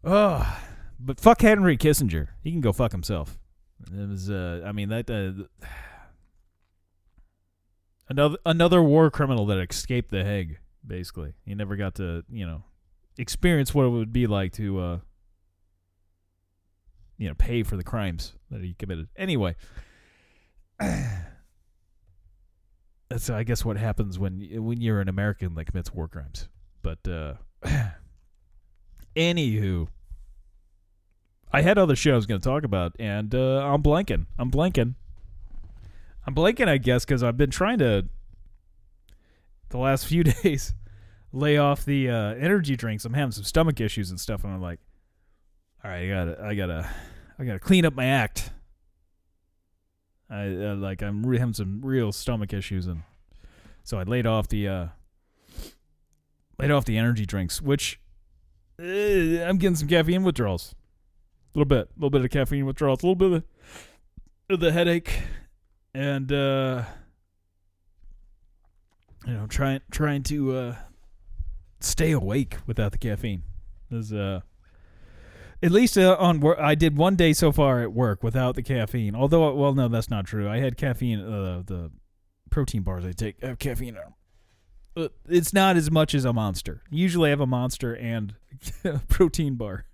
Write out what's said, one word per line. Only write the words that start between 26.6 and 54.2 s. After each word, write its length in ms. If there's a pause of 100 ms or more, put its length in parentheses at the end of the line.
But, 260
uh, 260 (300)
<clears throat> 260 (1300)
anywho, 720 (1600)
I 100
had 140
other 200
shit 160
I 40
was 100
gonna 120
talk 240
about, 380
and, 340
uh, 320
I'm 160
blanking. 440 (120)
I'm 140
blanking. 420 (1300)
I'm 120
blanking, 320
I 80
guess, 280
'cause 200
I've 120
been 140
trying 280
to, 280 (1600)
the 80
last 280
few 180
<laughs> 60 (120)
days, 300 (600)
lay 240
off 280
the, 260
uh, 240
energy 420
drinks. 280
I'm 100
having 180
some 100
stomach 380
issues 300
and 100
stuff, 240
and 80
I'm 100
like, 160 (1040)
"All 80
right, 140
I 40
gotta, 360
I 100
gotta, 340 (500)
I 60
gotta 140
clean 280
up 80
my 120
act." 460 (1800)
I, 180
uh, 280
like, 260
I'm 220
re-, 140
having 160
some 280
real 300
stomach 400
issues, 340
and 160 (800)
so 140
I 40
laid 240